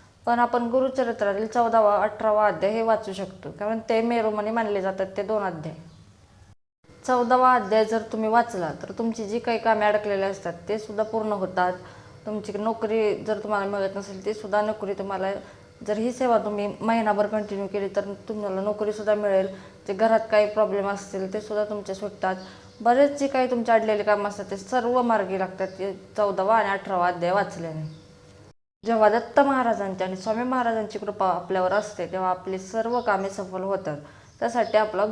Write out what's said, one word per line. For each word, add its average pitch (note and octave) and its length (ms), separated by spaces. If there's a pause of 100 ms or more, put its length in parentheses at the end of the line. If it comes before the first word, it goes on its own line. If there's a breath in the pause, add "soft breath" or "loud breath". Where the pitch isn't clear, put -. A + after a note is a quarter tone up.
(260 loud breath)
पण A#3+ 140
आपण A#3+ 240
गुरुचरित्रातील A#3 840
चौदावा, A3 540
अठरावा G#3+ 460
अध्याय F#3+ 240
हे A3+ 100
वाचू A3 320
शकतो, F#3 380
कारण A3 280 (100)
ते A3+ 120
मेरुमणी A3 500
मानले G#3+ 300
जातात F#3+ 260 (100)
ते G#3 60
दोन G#3 200
अध्याय. D#3+ 320 (1300)
चौदावा B3+ 460
अध्याय A3 320
जर A3 160 (100)
तुम्ही A3 180
वाचला G#3+ 420 (100)
तर - 160
तुमची A3+ 280
जी G#3+ 140
काही A#3 200
कामे G#3+ 260
अडकलेली G#3 380
असतात F#3+ 300 (160)
ते G#3+ 100
सुद्धा G#3+ 240
पूर्ण G#3+ 300
होतात. F#3 400 (520 loud breath)
तुमची G#3 320
नोकरी A3 580
जर G#3 240
तुम्हाला G#3 260
मिळत G3 300
नसेल F#3+ 300
ते G#3 80
सुद्धा G#3 280
नोकरी G#3+ 320
तुम्हाला, F#3+ 380 (560 loud breath)
जर G#3 100
ही A#3 140
सेवा A#3+ 260
तुम्ही G#3 440
महिनाभर G#3+ 460
कंटिन्यू G3+ 400
केली G3 280
तर G3+ 180 (160)
तुम्हाला G3+ 320
नोकरीसुद्धा G#3 540
मिळेल. G3 320 (400 loud breath)
जे G3+ 60
घरात A3 380
काही G#3 220
प्रॉब्लेम G3+ 360
असतील F#3+ 440
ते G#3+ 80
सुद्धा G#3 240
तुमचे G3+ 280
सुटतात. G3 420 (460 loud breath)
बरेच C#4 380
जे C#4 80
काही C4 240
तुमचे A#3 200
अडलेले G#3+ 320
कामं G#3 260
असतात G3 220
ते G3 60
सर्व B3 440
मार्गी G3+ 380
लागतात F#3 280
ते F#3+ 260 (240)
चौदावा G3+ 400
आणि G3+ 120
अठरावा F#3+ 380
अध्याय F3 240
वाचल्याने. E3 640 (840)
जेव्हा A3 260
दत्त A#3 300
महाराजांची A3+ 640
आणि F#3 120
स्वामी A3 280
महाराजांची A#3 560
कृपा G3+ 300
आपल्यावर F#3 420
असते G#3 400
तेव्हा F#3 180
आपली F#3 300
सर्व A3+ 420
कामे G3 280
सफल F#3 340
होतात. F3 340 (420 loud breath)
त्यासाठी A#3 380
आपला G#3+ 340